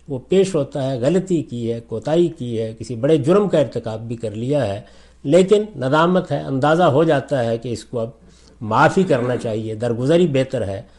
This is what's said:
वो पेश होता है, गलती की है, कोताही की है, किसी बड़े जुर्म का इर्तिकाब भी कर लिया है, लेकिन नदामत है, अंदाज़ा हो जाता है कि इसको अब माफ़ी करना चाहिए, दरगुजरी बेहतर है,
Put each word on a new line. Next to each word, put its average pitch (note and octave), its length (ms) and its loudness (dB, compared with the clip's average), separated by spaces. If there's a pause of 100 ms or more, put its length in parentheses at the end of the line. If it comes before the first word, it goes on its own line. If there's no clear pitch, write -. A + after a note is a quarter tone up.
वो C3+ 140 -6
पेश F#3+ 340 2
होता C#3+ 260 -4
है, C3 180 -4
गलती F3 440 0
की A#2+ 240 -8
है, A#2 140 -4
कोताही D3+ 480 0
की A#2+ 260 -8
है, A2 180 -4
किसी A2+ 240 -10
बड़े D3 220 4
जुर्म F#3+ 280 2
का E3 120 2
इर्तिकाब A2+ 420 -4
भी A#2 160 -8
कर G#2+ 160 -8
लिया B2+ 300 -2
है, G2+ 220 -4 (400)
लेकिन F#3+ 420 4 (100)
नदामत D#3 540 2
है, D3 140 -4
अंदाज़ा D3 420 2
हो D3 180 4
जाता C#3+ 340 0
है A#2 180 0
कि B2 140 -8
इसको A#2 260 -8
अब A2+ 220 -8 (420)
माफ़ी C3+ 440 2
करना B2 320 0
चाहिए, A2 380 -6
दरगुजरी B2+ 540 2
बेहतर C3 340 -2
है, G2 240 -8 (100)